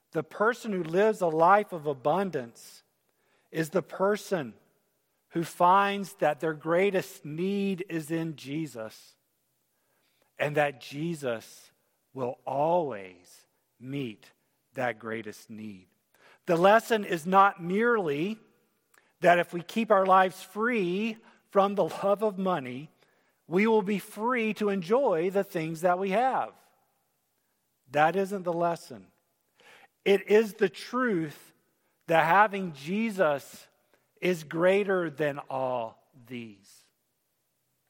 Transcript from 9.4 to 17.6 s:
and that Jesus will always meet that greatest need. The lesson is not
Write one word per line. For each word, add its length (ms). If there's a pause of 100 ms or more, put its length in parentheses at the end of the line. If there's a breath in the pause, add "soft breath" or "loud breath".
and 180
that 240
Jesus 920 (420)
will 320
always 1000 (340)
meet 520 (420)
that 240
greatest 520
need. 380 (580 soft breath)
The 100
lesson 480
is 240
not 340